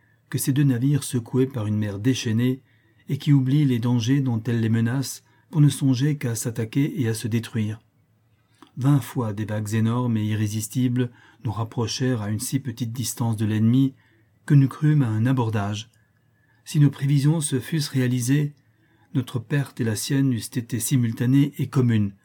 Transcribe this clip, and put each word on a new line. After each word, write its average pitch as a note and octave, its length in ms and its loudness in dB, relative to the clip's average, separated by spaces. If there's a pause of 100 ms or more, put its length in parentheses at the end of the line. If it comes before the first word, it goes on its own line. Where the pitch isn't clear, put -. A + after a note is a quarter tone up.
(280)
que B2+ 100 -4
ces - 140 0
deux C#3 100 2
navires C3+ 400 2
secoués B2+ 460 -2
par A2+ 180 -6
une G#2+ 100 0
mer G#2 220 -4
déchaînée B2 640 0 (460)
et D3 100 -2
qui D3 140 2
oublient C#3 320 4
les B2 160 2
dangers B2 400 2
dont A#2+ 240 -2
elle A#2 160 -2
les A2+ 80 2
menace A#2 560 -2 (260)
pour D#3 100 2
ne D3 80 8
songer C#3 480 0
qu'à A#2 200 -4
s'attaquer B2 640 -2
et A2+ 80 0
à A2+ 60 -2
se A2 120 -8
détruire. A2 540 -4 (960)
Vingt C#3 240 4
fois A2+ 320 -4
des G#2 120 -6
vagues G#2+ 300 -4
énormes A2+ 440 0
et G#2+ 60 -2
irrésistibles A2 840 -2 (340)
nous A2+ 60 -4
rapprochèrent A2+ 720 -4
à G#2 80 -4
une G#2+ 80 -2
si - 220 -4
petite A2+ 320 -8
distance A2+ 440 -4
de A2 80 -2
l'ennemi A2+ 500 2 (520)
que D3+ 80 4
nous C3+ 140 8
crûmes D3+ 340 2
à A#2+ 60 0
un A2 180 0
abordage. G#2+ 640 -2 (760)
Si - 140 -4
nos C#3+ 120 6
prévisions C#3+ 500 0
se C#3 180 -2
fussent D3 300 -4
réalisées, C3 640 0 (580)
notre B2 280 -4
perte C#3+ 400 -4
et B2 40 -2
la A2 120 -2
sienne C3+ 360 0
eussent - 240 -6
été A#2 220 -4
simultanées B2+ 800 2
et A#2+ 80 -4
communes. A2+ 480 2 (100)